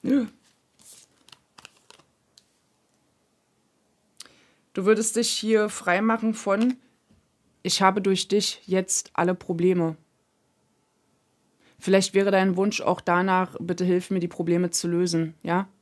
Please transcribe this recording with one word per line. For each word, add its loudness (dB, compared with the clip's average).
Nö. 0
Du -4
würdest 2
dich 0
hier 0
freimachen 0
von, 0
"Ich -2
habe 2
durch 0
dich -2
jetzt -2
alle 0
Probleme." 0
Vielleicht 2
wäre 2
dein 2
Wunsch -2
auch 0
danach, 0
"Bitte -4
hilf 0
mir, 0
die -4
Probleme -2
zu -4
lösen", 0
ja? -2